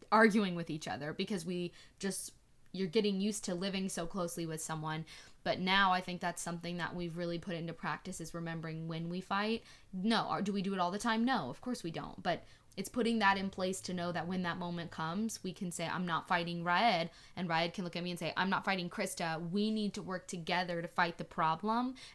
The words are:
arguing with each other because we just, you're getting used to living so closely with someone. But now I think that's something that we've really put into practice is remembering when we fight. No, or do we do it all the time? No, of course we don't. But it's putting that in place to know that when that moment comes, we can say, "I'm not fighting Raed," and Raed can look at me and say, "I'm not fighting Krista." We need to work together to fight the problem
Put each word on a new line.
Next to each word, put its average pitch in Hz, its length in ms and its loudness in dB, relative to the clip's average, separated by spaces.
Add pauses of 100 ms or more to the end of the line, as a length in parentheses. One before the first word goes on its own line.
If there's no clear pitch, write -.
(120)
arguing 208 440 8
with 165 160 -4
each 151 160 -4
other 143 260 -4
because 185 320 -2
we 180 260 -2 (280)
just, - 320 -4 (400)
you're 185 160 -2
getting 202 340 2
used 208 240 -2
to 185 100 -2
living 190 340 -2
so 170 180 -4
closely 170 400 -2
with 160 140 -4
someone. 156 440 -4 (380)
But 175 160 0
now 190 320 6
I 180 100 4
think 180 200 -6
that's 175 200 -2
something 170 360 -4
that 170 180 -4
we've 175 220 -4
really 170 220 -2
put 170 160 -6
into 165 180 -4
practice 165 480 -6
is 160 120 -10
remembering 165 540 -6
when 165 220 -4
we 180 120 -2
fight. 214 420 0 (280)
No, 190 380 2
or - 120 0
do 202 120 0
we 202 100 0
do 196 100 0
it 190 60 -2
all 175 120 4
the 214 80 -2
time? 226 260 2
No, 202 240 2
of 143 120 -8
course 247 220 -4
we 165 80 -4
don't. - 320 -8
But 175 220 0 (300)
it's 196 140 -6
putting 233 300 2
that 196 180 6
in 196 140 -2
place 190 300 -2
to 180 120 -4
know 175 180 0
that 165 140 -2
when 185 160 -2
that 170 160 0
moment 175 320 -4
comes, 185 540 -4
we 185 100 -4
can 185 160 -6
say, 170 180 -4
"I'm 180 200 -2
not 160 200 0
fighting 175 360 0
Raed," 175 480 4 (240)
and 180 120 -2
Raed 170 280 2
can 190 80 -4
look 175 120 -6
at 170 80 -4
me 180 60 -2
and 175 80 -4
say, 160 180 -2
"I'm 185 140 2
not 185 160 0
fighting 185 240 0
Krista." 170 600 -2
We 208 180 2
need 214 240 0
to 208 80 -6
work 180 260 -6
together 175 540 0
to 175 60 -4
fight 170 320 0
the 180 40 -4
problem 208 720 2 (220)